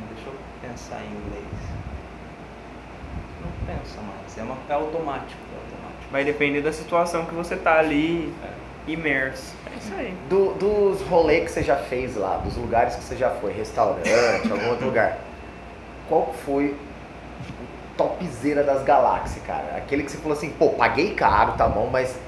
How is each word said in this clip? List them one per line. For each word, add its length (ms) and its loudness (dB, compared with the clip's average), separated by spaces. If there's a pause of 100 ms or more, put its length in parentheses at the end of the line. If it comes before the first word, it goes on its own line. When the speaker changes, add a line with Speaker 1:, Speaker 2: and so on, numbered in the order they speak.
(160)
Speaker 1:
deixa 140 -12
eu 60 -10 (260)
pensar 400 -10
em 100 -10
inglês." 480 -8 (1800)
Não 100 -6 (160)
pensa 340 -6
mais, 360 -10
é 60 -6
uma, 140 -6 (120)
é 40 2
automático, 680 -2 (140)
é 40 -10
automático. 540 -12
Speaker 2:
Vai 120 2
depender 380 2
da 100 2
situação 540 0
que 100 -6
você 200 -4
tá 240 6
ali 540 4 (100)
Speaker 1:
É. 480 -10
Speaker 2:
imerso. 600 -2 (180)
É 60 -10
isso 200 -8
aí. 200 -6 (120)
Speaker 3:
Do, 240 6
dos 540 4
rolês 380 6
que 60 -6
você 120 0
já 120 6
fez 400 -2
lá, 220 0
dos 180 -4
lugares 400 2
que 80 -8
você 120 -6
já 160 2
foi, 220 -4
restaurante, 560 0
<laughs> 420 4
algum 180 0
outro 160 0
lugar, 320 4 (920)
qual 260 2 (120)
foi 220 2
o 1300 -10
topzera 640 0
das 200 2
galáxias, 600 4
cara? 320 -4
Aquele 260 -2
que 80 -6
você 60 -10
falou 200 -2
assim, 140 -6
"Pô, 200 6
paguei 420 4
caro, 400 6
tá 140 4
bom, 240 2
mas 260 0 (100)